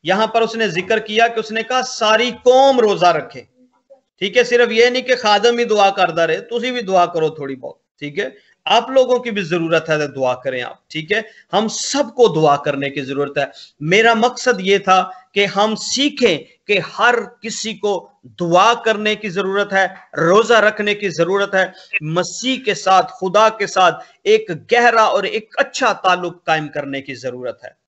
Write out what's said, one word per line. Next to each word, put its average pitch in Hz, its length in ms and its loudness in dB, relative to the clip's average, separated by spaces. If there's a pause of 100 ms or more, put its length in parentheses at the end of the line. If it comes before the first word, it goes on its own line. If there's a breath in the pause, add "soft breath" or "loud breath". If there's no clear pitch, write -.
यहां 202 220 0
पर 226 140 0
उसने 226 280 -2
जिक्र 185 300 -2
किया 220 280 0
कि 233 120 -4
उसने 220 240 -6
कहा 254 180 -2
सारी 220 500 0
कौम 262 480 4
रोजा 180 320 4
रखे, 139 360 -6 (720)
ठीक 196 180 -2
है? 240 60 4
सिर्फ 240 280 2
ये 226 180 4
नहीं 254 140 -2
कि 254 120 0
खादम 226 440 2
ही 240 60 0
दुआ 202 240 4
करता 170 360 0
रहे, 160 120 -2
तुसी 233 340 -6
भी 247 100 -6
दुआ 185 240 2
करो 160 240 -2 (100)
थोड़ी 135 160 -10
बहुत, 123 260 -16 (180)
ठीक 147 200 -10
है? - 300 -12 (180)
आप 240 240 2
लोगों 254 280 2
की 240 120 -6
भी 202 120 -4
जरूरत 165 460 -2
है 151 180 0
तो 127 60 -12
दुआ 127 200 0
करें 127 280 -6
आप, - 300 -12
ठीक 156 200 -8
है? 208 160 -2 (240 loud breath)
हम 214 160 0
सबको 254 600 0
दुआ 156 300 4
करने 139 320 -4
की 143 120 -8
जरूरत 139 360 -6
है। 139 140 -4 (300 loud breath)
मेरा 220 340 4
मकसद 240 460 0
ये 190 180 2
था 185 540 0
कि 202 120 0
हम 202 300 0
सीखें 247 640 -2 (280 soft breath)
कि 202 100 0
हर 226 380 0
किसी 220 580 -10
को - 540 -6
दुआ 180 460 2
करने 214 420 -2
की 214 140 -10
जरूरत 196 440 -2
है, 190 220 0 (220 loud breath)
रोजा 214 420 4
रखने 208 340 0
की 202 160 -4
जरूरत 190 460 -2
है, 185 180 0 (300 loud breath)
मसीह 180 540 -4
के 202 180 -4
साथ, 190 280 2
खुदा 196 460 0
के 208 180 -4
साथ - 600 -2
एक 208 460 0
गहरा 226 340 4
और 196 180 0
एक 208 240 -6 (100)
अच्छा 233 340 -2
ताल्लुक 175 540 -2
कायम 156 200 -2
करने 139 340 -8
की 135 140 -12
जरूरत 123 480 -10
है। - 120 -20 (120)